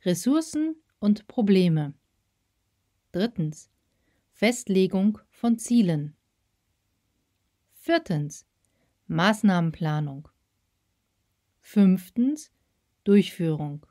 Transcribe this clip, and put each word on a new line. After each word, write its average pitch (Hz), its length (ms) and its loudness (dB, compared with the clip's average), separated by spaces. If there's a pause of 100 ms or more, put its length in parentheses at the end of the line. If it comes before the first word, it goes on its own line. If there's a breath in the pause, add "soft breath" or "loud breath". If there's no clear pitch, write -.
Ressourcen 311 720 -2 (240)
und 208 280 0
Probleme. 180 680 2 (1160)
Drittens, 175 600 -6 (640)
Festlegung 202 840 0 (120)
von 233 280 -2
Zielen. 170 560 0 (1600)
Viertens, 180 720 -4 (640)
Maßnahmenplanung. 165 1200 0 (1300)
Fünftens, 208 920 0 (520)
Durchführung. 160 880 0